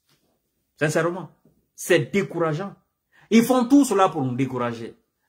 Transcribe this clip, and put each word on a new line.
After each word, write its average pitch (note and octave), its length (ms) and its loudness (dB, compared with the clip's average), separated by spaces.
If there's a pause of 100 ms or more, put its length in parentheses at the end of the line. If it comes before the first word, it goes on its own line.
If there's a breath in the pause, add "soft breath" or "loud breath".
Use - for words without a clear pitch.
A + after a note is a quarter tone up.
(800)
Sincèrement, E3 500 -2 (460)
c'est D#3+ 380 0
décourageant. E3+ 600 -4 (560 soft breath)
Ils A3+ 140 6
font B3 220 2
tout C#4 180 6
cela G3 240 2
pour D#3+ 160 -4
nous B2 120 -4
décourager. A#2+ 600 -6 (340)